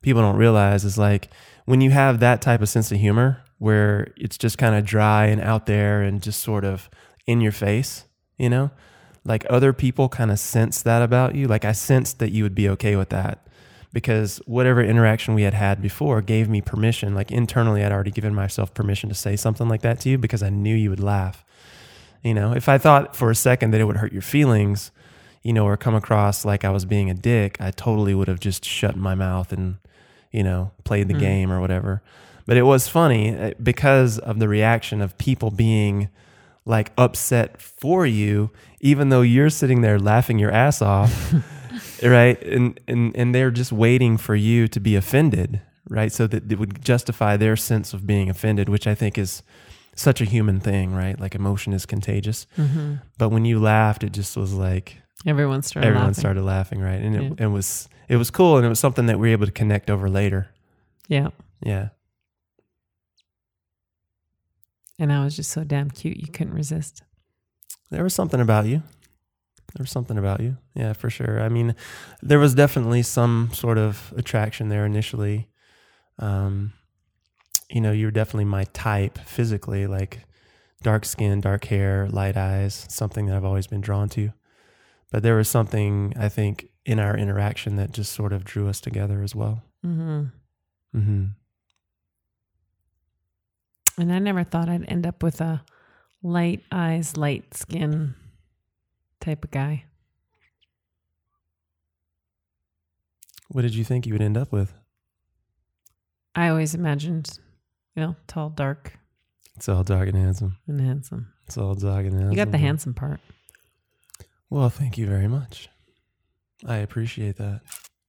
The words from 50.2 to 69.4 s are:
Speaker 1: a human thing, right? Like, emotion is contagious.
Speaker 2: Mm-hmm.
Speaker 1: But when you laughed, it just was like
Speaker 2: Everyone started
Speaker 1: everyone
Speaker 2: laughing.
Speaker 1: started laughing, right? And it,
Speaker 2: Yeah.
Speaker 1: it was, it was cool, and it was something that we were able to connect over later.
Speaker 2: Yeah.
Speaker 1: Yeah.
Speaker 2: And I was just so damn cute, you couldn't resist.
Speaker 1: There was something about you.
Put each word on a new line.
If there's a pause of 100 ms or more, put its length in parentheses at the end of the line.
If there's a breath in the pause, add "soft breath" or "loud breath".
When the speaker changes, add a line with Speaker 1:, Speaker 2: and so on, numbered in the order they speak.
Speaker 1:
a
human
thing,
right?
Like,
emotion
is
contagious. (100)
Speaker 2:
Mm-hmm. (240)
Speaker 1:
But
when
you
laughed,
it
just
was
like (300)
Speaker 2:
Everyone
started
Speaker 1:
everyone
Speaker 2:
laughing.
Speaker 1:
started
laughing,
right?
And
it, (160)
Speaker 2:
Yeah.
Speaker 1:
it
was, (200 soft breath)
it
was
cool,
and
it
was
something
that
we
were
able
to
connect
over
later. (580)
Speaker 2:
Yeah. (360)
Speaker 1:
Yeah. (3000)
Speaker 2:
And
I
was
just
so
damn
cute,
you
couldn't
resist. (880)
Speaker 1:
There
was
something
about
you. (920)